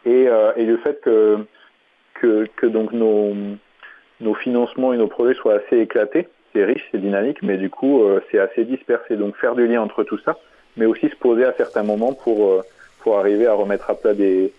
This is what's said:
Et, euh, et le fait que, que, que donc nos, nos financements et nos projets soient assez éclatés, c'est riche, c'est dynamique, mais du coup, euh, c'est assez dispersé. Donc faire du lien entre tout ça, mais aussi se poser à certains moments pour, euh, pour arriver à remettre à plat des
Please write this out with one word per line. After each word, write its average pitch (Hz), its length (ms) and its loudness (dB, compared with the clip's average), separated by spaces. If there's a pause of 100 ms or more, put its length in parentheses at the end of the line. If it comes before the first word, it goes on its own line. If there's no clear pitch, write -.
Et, 127 220 4
euh, 110 280 4
et 117 100 0
le 113 120 2
fait 147 240 -6
que, 110 360 4 (760)
que, 110 400 0
que - 100 -2
donc 110 280 -2
nos, 107 400 2 (880)
nos 110 140 -2
financements 123 580 -2
et 123 60 0
nos 113 100 2
projets 120 280 0
soient - 180 0
assez 104 240 0
éclatés, 117 500 0 (240)
c'est 101 140 2
riche, 123 260 -2
c'est 107 80 -4
dynamique, 101 440 -2
mais 98 140 -2
du 95 120 -6
coup, 135 340 2
euh, 98 160 4 (100)
c'est 107 100 0
assez 98 260 -2
dispersé. 120 500 -4
Donc 104 220 -6
faire 120 180 -2
du 120 120 2
lien 117 140 0
entre 107 220 -4
tout - 140 -6
ça, 156 200 -6 (380)
mais 113 100 0
aussi 113 220 0
se - 80 -4
poser 120 300 2
à 123 80 0
certains - 300 -4
moments 107 300 -2
pour, 107 380 0
euh, 95 100 2 (380)
pour 107 200 0
arriver 104 280 2
à 110 60 2
remettre 101 360 -2
à 104 60 -2
plat 107 180 -2
des 95 460 0